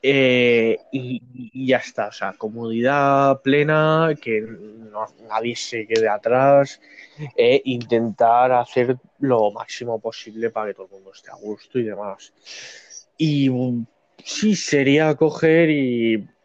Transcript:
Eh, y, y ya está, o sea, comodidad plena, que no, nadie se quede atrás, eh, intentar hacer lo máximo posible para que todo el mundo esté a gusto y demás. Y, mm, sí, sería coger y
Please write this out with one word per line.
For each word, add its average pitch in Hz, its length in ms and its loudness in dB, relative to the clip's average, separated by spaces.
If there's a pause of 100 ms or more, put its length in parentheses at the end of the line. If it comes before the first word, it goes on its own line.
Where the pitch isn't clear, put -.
Eh, 123 760 2 (120)
y, 127 300 -6 (320)
y 131 140 -8
ya 127 100 2
está, - 300 -6
o 107 40 -12
sea, 98 220 -8
comodidad 135 1080 0
plena, 156 760 2
que 110 220 -4
no, 107 640 -12 (240)
nadie 113 260 -4
se 113 300 -8
quede 110 240 2
atrás, 131 720 2 (540)
eh, 123 300 4
intentar 120 880 2
hacer 123 460 0 (220)
lo 117 320 2
máximo 117 480 -10
posible 113 500 -8
para 110 200 -6
que 98 40 -10
todo 95 140 -18
el - 60 -20
mundo 95 200 -20
esté - 160 -20
a - 60 -20
gusto 104 420 -10
y 120 60 -2
demás. 101 500 -10 (840)
Y, 147 360 0
mm, 123 340 -4 (400)
sí, 214 300 0
sería 147 600 2
coger 160 540 2
y 120 580 0 (180)